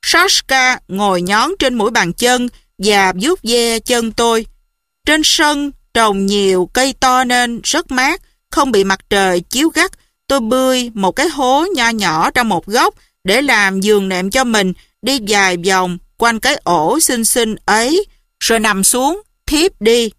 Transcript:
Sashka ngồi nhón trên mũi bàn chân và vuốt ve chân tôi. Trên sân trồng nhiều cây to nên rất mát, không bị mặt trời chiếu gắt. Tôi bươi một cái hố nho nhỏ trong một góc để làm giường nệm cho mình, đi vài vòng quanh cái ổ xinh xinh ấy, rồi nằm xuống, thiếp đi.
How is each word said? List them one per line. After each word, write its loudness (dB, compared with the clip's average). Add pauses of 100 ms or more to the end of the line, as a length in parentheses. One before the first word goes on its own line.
Sashka 0 (100)
ngồi -2
nhón 0
trên -2
mũi 0
bàn -2
chân 0 (300)
và 2 (100)
vuốt 0
ve 0
chân -2
tôi. 0 (600)
Trên 2
sân 0 (240)
trồng 2
nhiều 0
cây 0
to 2
nên -2
rất -4
mát, -2 (280)
không 0
bị 2
mặt -2 (100)
trời 2
chiếu -2
gắt. 0 (340)
Tôi 0
bươi 0
một 0
cái -2
hố 0
nho 0
nhỏ -2
trong -2
một -4
góc 0 (300)
để 0
làm 0
giường 2
nệm -4
cho 0
mình, 0 (300)
đi -2 (100)
vài 2
vòng -2 (200)
quanh 0
cái -2
ổ 2
xinh -2
xinh 0
ấy, 0 (340)
rồi 0
nằm 0
xuống, 0 (240)
thiếp 0
đi. 2